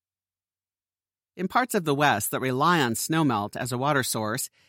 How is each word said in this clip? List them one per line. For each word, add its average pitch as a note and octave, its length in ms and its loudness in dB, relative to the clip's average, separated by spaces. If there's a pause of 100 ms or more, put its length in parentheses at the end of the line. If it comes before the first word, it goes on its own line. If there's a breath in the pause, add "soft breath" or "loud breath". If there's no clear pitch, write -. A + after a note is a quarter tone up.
(1400)
In F3+ 120 -4
parts B3 260 0
of F#3+ 120 -2
the C#3+ 100 0
West C3+ 360 2
that C#3 80 -2
rely C3+ 420 2
on A#2+ 120 2
snowmelt B2 640 0
as B2 160 -6
a B2 60 -2
water C3+ 260 0
source A2 460 -4 (200)